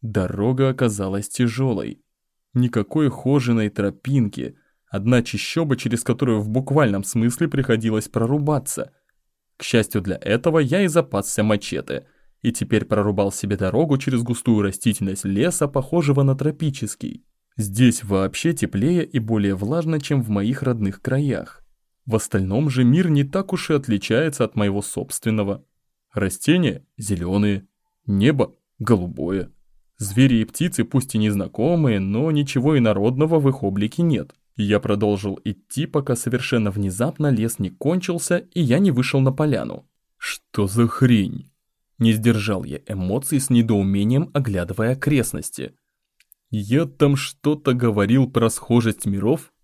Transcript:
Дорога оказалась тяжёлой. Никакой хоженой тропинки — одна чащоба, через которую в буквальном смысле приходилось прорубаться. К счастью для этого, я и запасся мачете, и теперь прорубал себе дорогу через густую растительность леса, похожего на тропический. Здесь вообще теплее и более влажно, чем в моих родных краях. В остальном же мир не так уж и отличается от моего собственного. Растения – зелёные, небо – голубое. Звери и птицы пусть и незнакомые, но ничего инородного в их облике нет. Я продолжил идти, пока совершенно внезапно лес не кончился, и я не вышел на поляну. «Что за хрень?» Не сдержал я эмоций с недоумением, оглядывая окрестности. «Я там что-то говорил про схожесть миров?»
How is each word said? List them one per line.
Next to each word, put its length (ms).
Дорога 680
оказалась 580
тяжёлой. 760
Никакой 560
хоженой 600
тропинки — 880
одна 300
чащоба, 520
через 280
которую 360
в 100
буквальном 540
смысле 440
приходилось 600
прорубаться. 840
К 60
счастью 380
для 200
этого, 380
я 240
и 40
запасся 540
мачете, 640
и 80
теперь 340
прорубал 460
себе 260
дорогу 400
через 240
густую 400
растительность 640
леса, 420
похожего 540
на 140
тропический. 880
Здесь 460
вообще 500
теплее 500
и 140
более 380
влажно, 440
чем 220
в 80
моих 320
родных 400
краях. 640
В 100
остальном 540
же 140
мир 260
не 140
так 280
уж 200
и 20
отличается 680
от 120
моего 280
собственного. 840
Растения – 720
зелёные, 680
небо – 500
голубое. 720
Звери 440
и 40
птицы 380
пусть 320
и 20
незнакомые, 840
но 300
ничего 480
инородного 600
в 100
их 140
облике 400
нет. 320
Я 240
продолжил 640
идти, 420
пока 300
совершенно 540
внезапно 640
лес 260
не 120
кончился, 680
и 240
я 180
не 120
вышел 280
на 120
поляну. 580
«Что 500
за 200
хрень?» 640
Не 140
сдержал 520
я 240
эмоций 520
с 100
недоумением, 840
оглядывая 600
окрестности. 800
«Я 360
там 300
что-то 580
говорил 560
про 200
схожесть 560
миров?» 460